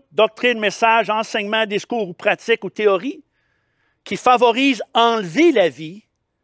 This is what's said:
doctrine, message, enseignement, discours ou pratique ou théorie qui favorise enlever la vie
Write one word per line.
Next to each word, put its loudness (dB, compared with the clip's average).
doctrine, 0
message, 0
enseignement, -4
discours -6
ou -14
pratique -2
ou -8
théorie -2
qui -8
favorise 2
enlever 2
la 2
vie -12